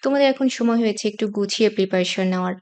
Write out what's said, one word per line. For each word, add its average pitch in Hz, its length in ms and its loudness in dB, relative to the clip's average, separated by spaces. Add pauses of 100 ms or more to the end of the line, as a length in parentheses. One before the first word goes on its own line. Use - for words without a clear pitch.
তোমাদের 277 260 2
এখন 269 220 2
সময় 233 300 0
হয়েছে 214 300 -2
একটু 208 180 -4
গুছিয়ে 202 440 0
প্রিপারেশন 190 560 0
নেওয়ার। 185 360 -2